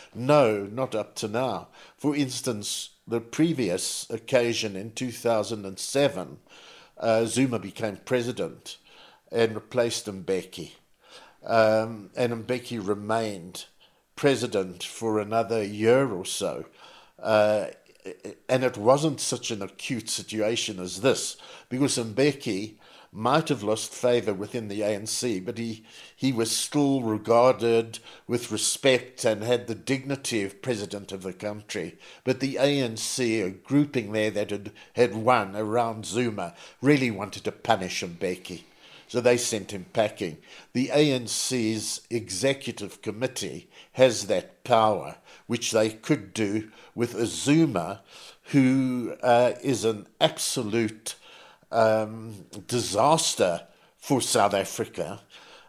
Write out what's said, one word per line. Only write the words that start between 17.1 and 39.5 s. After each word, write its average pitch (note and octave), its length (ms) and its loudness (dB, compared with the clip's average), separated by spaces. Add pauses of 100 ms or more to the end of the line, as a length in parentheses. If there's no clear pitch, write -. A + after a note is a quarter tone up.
Uh, G#2+ 500 4 (800)
and B2+ 140 2
it B2 120 0
wasn't C3+ 460 4
such - 280 -4
an G#2+ 120 -6
acute A2 480 -8
situation A2 680 -2
as F2+ 220 -8
this, - 360 2 (320)
because B2+ 280 0
Mbeki A2+ 800 -2 (360)
might C3 380 0
have A2+ 140 -2
lost G#2 300 -2
favour A2+ 400 2
within G#2 340 -6
the G2+ 140 -6
A G#2 80 0
N G#2 160 -2
C, G#2+ 340 -2
but G#2 180 -8
he, A2+ 280 -8 (300)
he C3 180 0
was A2+ 180 0
still C#3 500 0
regarded A2+ 960 4 (280)
with A#2+ 240 -4
respect - 720 0
and A2 180 2
had A#2 260 0
the A2+ 80 -4
dignity C3 680 -4
of - 180 -8
President G2+ 520 -6
of F#2+ 100 -10
the F#2 100 -8
country. G#2 640 -8 (280)
But B2+ 160 0
the C3+ 160 -2
A C#3 240 2
N A2+ 160 -2
C, A2+ 420 0
a F#2 100 0
grouping C3 640 0
there G#2+ 200 0
that G2+ 200 -2
had, G2+ 200 -8 (220)
had A#2+ 220 4
won A2 400 2
around A2 500 -2
Zuma, G2+ 500 -2 (260)
really C3 280 4
wanted G2 360 -8
to G2+ 80 -4
punish F#2+ 500 -2
Mbeki. F2+ 600 -6 (440)
So B2 120 -2
they A#2+ 180 6
sent G#2 340 -4